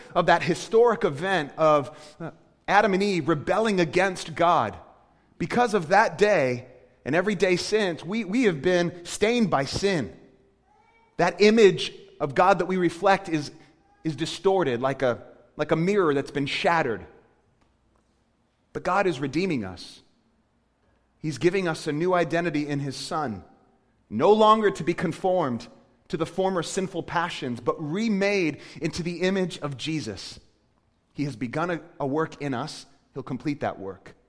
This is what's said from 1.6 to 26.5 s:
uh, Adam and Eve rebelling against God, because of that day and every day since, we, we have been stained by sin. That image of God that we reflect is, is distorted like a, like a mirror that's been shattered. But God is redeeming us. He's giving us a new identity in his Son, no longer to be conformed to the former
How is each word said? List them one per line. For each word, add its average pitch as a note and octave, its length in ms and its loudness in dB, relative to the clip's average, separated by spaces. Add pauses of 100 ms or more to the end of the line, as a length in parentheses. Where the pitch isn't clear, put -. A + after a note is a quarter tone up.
uh, D#3+ 120 -12 (360)
Adam G3+ 280 4
and F#3 80 0
Eve F3+ 260 0
rebelling F3+ 500 0
against F3 540 -2
God, D3 420 2 (640)
because G#3+ 380 0
of E3 140 -2
that F#3+ 280 4
day C#3 480 2 (400)
and C#3 100 -2
every F#3 200 0
day F#3 200 2
since, F#3+ 480 -2
we, G#3 220 -4
we A3+ 200 0
have D#3+ 180 0
been F3 420 0
stained A3 460 0
by C#3 140 2
sin. E3+ 460 -2 (1040)
That F3+ 220 0
image G#3 520 6 (280)
of D3 140 -4
God F#3 240 6
that F3+ 80 -2
we F#3 120 -2
reflect F#3 520 2
is, D3+ 220 -4 (520)
is D#3+ 120 -4
distorted D#3+ 680 0
like C3 220 -2
a, B2 180 2 (340)
like D3+ 140 -4
a E3 60 4
mirror F3 400 2
that's C#3 160 -4
been C#3 160 -2
shattered. C#3+ 580 -2 (1700)
But D3 120 -10
God F#3+ 240 0
is D#3 120 -2
redeeming D3 460 -2
us. - 360 -16 (1160)
He's D3 220 -6
giving F3+ 280 2
us D#3+ 200 -4
a D#3 40 -2
new E3+ 220 0
identity E3 540 0
in C#3+ 120 -2
his C#3 160 -6
Son, B2+ 480 -6 (680)
no C3 200 4
longer G#3+ 380 6
to - 140 -6
be D#3 100 0
conformed D#3+ 760 -2 (420)
to F3 80 -6
the D#3 100 -2
former F#3+ 340 -2